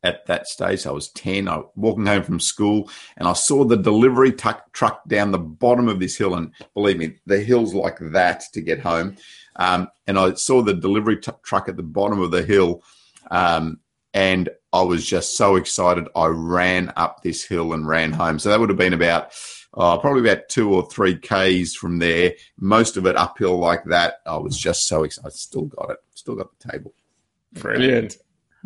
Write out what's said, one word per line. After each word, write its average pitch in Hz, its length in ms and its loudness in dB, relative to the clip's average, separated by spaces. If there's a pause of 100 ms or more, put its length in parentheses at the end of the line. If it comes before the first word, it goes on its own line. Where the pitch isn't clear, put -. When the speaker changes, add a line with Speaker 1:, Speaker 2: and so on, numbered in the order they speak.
Speaker 1:
at 87 200 -4
that 87 220 -4
stage, - 380 -4
I 69 60 -6
was 73 180 -8
ten, 95 380 -6
I, 80 140 -4 (140)
walking 104 300 -2
home 101 180 2
from 85 180 -4
school, 104 480 0 (260)
and 87 100 -4
I 90 60 4
saw 139 320 2
the 117 140 4
delivery 120 560 6
tuck-, - 400 -6
truck - 340 -2
down 104 240 0
the 92 80 0
bottom 120 480 2
of 98 140 0
this 92 160 -6
hill. 95 180 0
And 82 160 -8 (220)
believe 101 240 2
me, 82 180 -6 (100)
the 98 140 2
hill's 113 340 2
like 85 260 -4
that 87 520 0
to - 80 -8
get 80 220 -4
home. 85 340 -2 (400)
Um, 90 320 0 (180)
and 98 140 0
I 95 140 4
saw 127 280 2
the 104 120 2
delivery 101 480 0
t-, - 100 -10 (120)
truck - 260 -4
at 90 80 -10
the 90 60 -10
bottom 98 360 -2
of 90 120 0
the 87 120 0
hill, 90 400 2 (480)
um, 82 480 0 (340)
and 92 360 2 (240)
I 90 80 4
was 87 240 0
just - 320 -4
so 101 180 4
excited. 87 600 0
I 82 100 2
ran 90 720 0
up - 240 -2
this 85 220 -6
hill 85 300 -4
and 78 140 -4
ran 80 240 0
home. 80 280 -2
So 104 100 -2
that 107 100 4
would 113 100 2
have 95 80 0
been 92 160 2
about, 85 380 0 (440)
uh, 87 240 2
probably 135 280 2
about 98 220 0
two 104 240 0
or 90 160 0
three 95 260 0
Ks 92 600 0
from 87 240 -6
there, 85 340 2 (260)
most 107 380 2
of 92 80 -2
it 92 100 2
uphill 90 440 0
like 85 260 0
that. 85 300 2 (100)
I 80 120 -6
was 76 200 -6
just - 300 -2
so 80 160 0
excited. 73 240 -8
I - 20 -12
still - 360 -10
got - 260 -10
it. - 60 -10 (180)
Still - 200 -12
got - 220 -10
the - 140 -18
table. - 220 -14 (600)
Speaker 2:
Brilliant. 120 640 0 (480)